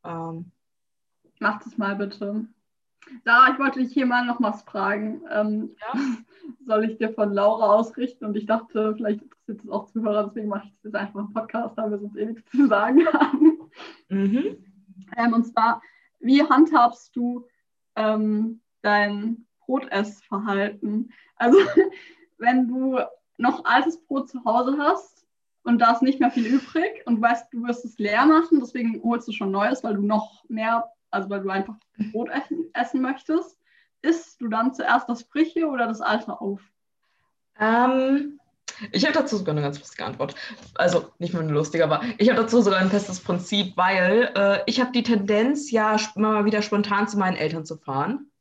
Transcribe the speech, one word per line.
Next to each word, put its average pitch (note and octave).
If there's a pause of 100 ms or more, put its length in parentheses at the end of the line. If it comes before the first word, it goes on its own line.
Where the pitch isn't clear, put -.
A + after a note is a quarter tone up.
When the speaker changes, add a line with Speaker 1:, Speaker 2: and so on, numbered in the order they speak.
Speaker 1:
ähm, E3 (880)
Speaker 2:
Mach G#3
das -
mal G3+
bitte. G#3 (800)
Sarah, B3
ich C4
wollte C4+
dich B3
hier C4
mal B3
noch A#3+
was G#3+
fragen. G#3
Ähm, G#3+
Speaker 1:
Ja? A#3 (300)
Speaker 2:
<laughs> C4+
soll A3
ich A3
dir A3
von G#3
Laura G#3
ausrichten? A#3
Und G#3
ich G#3
dachte, A3
vielleicht G#3+
interessiert -
es G#3
auch G3+
Zuhörer, G#3
deswegen G#3
mache G3+
ich -
das -
jetzt G#3+
einfach G3+
im G#3
Podcast, A3+
da A3
wir G#3
sonst G#3
eh G#3
nichts A3+
zu C4
sagen A3+
<laughs> D#4
haben. D4 (500)
Speaker 1:
Mhm. G3+ (600)
Speaker 2:
Ähm, A#3
und A#3
zwar, A3+ (380)
wie C4+
handhabst C#4
du, B3 (500)
ähm, G#3+ (220)
dein G#3 (200)
Brotessverhalten? G#3 (240)
Also, B3
<laughs> -
wenn B3
du C4 (360)
noch -
altes C4
Brot C4+
zu B3+
Hause B3+
hast E4+ (380)
und A#3+
da A#3
ist A#3
nicht C4+
mehr C4
viel A#3
übrig D#4+
und A#3
weißt, A#3
du A#3
wirst A#3+
es -
leer G#3+
machen, D#4
deswegen A#3
holst A#3
du A3
schon G3
Neues, G#3+
weil G#3+
du G3+
noch G#3+
mehr, A3 (260)
also G3
weil G3
du G3
einfach G3 (380)
Brot A#3
essen, D#4+
essen B3
möchtest, C#4 (440)
isst -
du A#3
dann A#3
zuerst -
das A#3+
Frische D#4+
oder B3
das A3
Alte A3
auf? G3+ (1000)
Speaker 1:
Ähm, C4 (540)
ich G3+
habe D4+
dazu C#4
sogar E3+
eine D3+
ganz C#3+
lustige -
Antwort. - (400)
Also F3
nicht F3
nur D#3+
eine D#3
lustige, D#3
aber D#3 (160)
ich G#3
habe A3+
dazu A3+
sogar G3
ein F#3+
festes G3
Prinzip, F#3
weil, F#3+
äh, G3+
ich B3
habe B3
die A#3+
Tendenz, A3+
ja, G#3+
sp-, -
immer G#3+
mal G#3
wieder G#3
spontan G#3
zu G3+
meinen F#3
Eltern D#3
zu D#3
fahren. D#3+ (100)